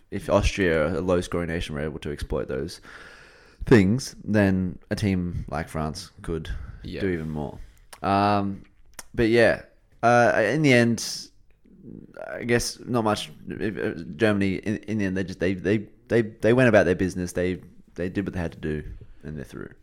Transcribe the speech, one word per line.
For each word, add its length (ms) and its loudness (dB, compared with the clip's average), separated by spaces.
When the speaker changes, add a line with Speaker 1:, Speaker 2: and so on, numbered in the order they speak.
Speaker 1:
if 180 -6
Austria, 680 2
a 40 -2
low-scoring 480 -2
nation, 260 -6
were 60 -6
able 180 -6
to 140 -8
exploit 340 -6
those 340 -8
things, 480 6
then 540 2
a 60 -4
team 520 -2
like 200 -6
France 440 -6
could 260 -6
Speaker 2:
Yeah. 160 -10
Speaker 1:
do 80 0
even 220 -4
more. 280 -8
Um, 600 0
but 140 2
yeah, 340 4
uh, 420 6
in 160 2
the 100 6
end, 560 2
I 120 -8
guess 400 0
not 180 0
much. 280 0
If, 300 -6
uh, 220 -4
Germany, 400 2
in, 220 -4
in 200 -4
the 80 0
end, 100 -2
they 80 -2
just, 160 -8
they, 140 0
they, 320 -2
they, 140 2
they 300 0
went 160 6
about 180 6
their 80 4
business. 380 -4
They, 280 -2
they 120 -4
did 180 -4
what 80 -8
they 60 -6
had 120 -4
to 60 -20
do, 260 -6
and 120 -12
they're 80 -12
through. 260 -14